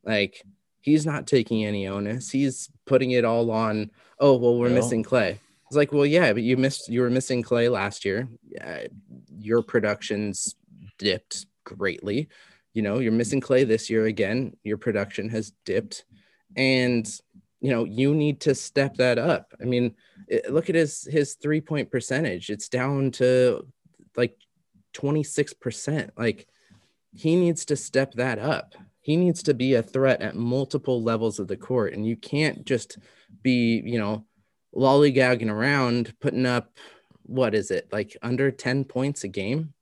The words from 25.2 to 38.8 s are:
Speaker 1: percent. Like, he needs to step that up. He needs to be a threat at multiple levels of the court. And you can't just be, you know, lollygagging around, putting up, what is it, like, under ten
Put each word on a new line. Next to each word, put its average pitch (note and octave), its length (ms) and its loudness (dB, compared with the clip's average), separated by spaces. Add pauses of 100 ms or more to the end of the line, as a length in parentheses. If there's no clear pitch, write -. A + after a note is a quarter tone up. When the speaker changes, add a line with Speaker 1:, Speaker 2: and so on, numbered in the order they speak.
Speaker 1:
percent. - 600 -6
Like, - 320 -4 (680)
he D#3+ 200 0
needs E3+ 300 0
to D3 100 -2
step - 380 -2
that A#2+ 240 -2
up. - 380 -4 (260)
He D3+ 160 2
needs F3 260 2
to D3+ 100 2
be B2+ 220 2
a A2+ 80 4
threat C3 400 2
at A2 120 -6
multiple B2 680 -2
levels A2+ 340 0
of F#2+ 100 -6
the G2 100 -6
court. A#2 360 -2
And G#2 140 -4
you A#2 80 -2
can't - 500 -4
just - 320 -4 (460)
be, A#2+ 420 2
you A#2 140 -2
know, G#2+ 260 -4 (500)
lollygagging B2+ 760 4
around, A#2+ 680 0
putting B2+ 280 -2
up, A#2+ 280 -2 (460)
what B2 320 0
is G#2 160 -2
it, F2+ 220 -4
like, G2+ 320 -6
under B2+ 260 0
ten C3 340 -2